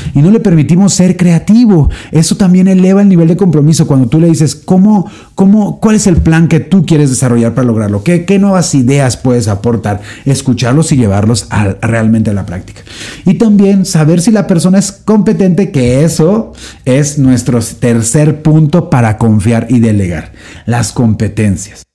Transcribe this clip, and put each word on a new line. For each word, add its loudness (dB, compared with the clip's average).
y 2
no 4
le 2
permitimos 2
ser 0
creativo. 2
Eso 0
también 2
eleva 2
el 4
nivel 2
de 2
compromiso 2
cuando 2
tú 0
le 2
dices, 0
"¿Cómo, 0
cómo, 0
cuál 2
es 0
el 2
plan 2
que 2
tú 0
quieres 2
desarrollar -2
para -2
lograrlo? -2
¿Qué, -2
qué 0
nuevas 0
ideas 0
puedes -2
aportar?". -4
Escucharlos -2
y 0
llevarlos 0
a, -2
realmente 0
a -4
la -6
práctica. -14
Y 2
también 2
saber 0
si 0
la 0
persona 2
es -2
competente, 0
que 0
eso 0
es -2
nuestro 0
tercer 0
punto 2
para 0
confiar 0
y 2
delegar, -2
las -4
competencias. -4